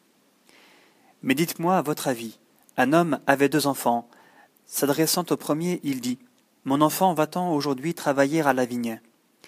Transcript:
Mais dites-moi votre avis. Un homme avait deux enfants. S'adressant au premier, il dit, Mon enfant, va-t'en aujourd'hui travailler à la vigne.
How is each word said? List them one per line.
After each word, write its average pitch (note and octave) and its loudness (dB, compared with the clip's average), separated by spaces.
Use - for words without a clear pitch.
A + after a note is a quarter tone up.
Mais C3 0
dites-moi E3+ 0
votre D3+ -4
avis. A#2 -4
Un C3 4
homme E3 2
avait C#3 4
deux C#3+ 2
enfants. B2 -2
S'adressant D#3 0
au C#3+ 2
premier, E3 -2
il C3+ -4
dit, B2 -4
Mon C#3 2
enfant, D#3+ 2
va-t'en D#3 -2
aujourd'hui C#3+ -2
travailler C#3+ 0
à C#3+ 2
la B2+ 2
vigne. A#2 -6